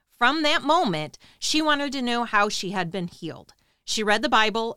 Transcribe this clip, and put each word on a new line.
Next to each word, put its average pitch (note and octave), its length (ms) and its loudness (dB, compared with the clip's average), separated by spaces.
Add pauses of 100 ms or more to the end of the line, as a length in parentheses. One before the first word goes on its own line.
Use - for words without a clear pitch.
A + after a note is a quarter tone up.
(180)
From C#4+ 260 2
that D4 200 2
moment, A#3+ 540 0 (220)
she - 220 0
wanted C#4+ 320 0
to C4+ 80 -4
know A#3+ 240 -2
how G#3+ 240 2
she G3 220 -6
had F3+ 200 -4
been F3+ 160 -6
healed. - 460 -14 (320)
She - 180 -2
read G#3+ 180 2
the D4 60 0
Bible A3+ 500 0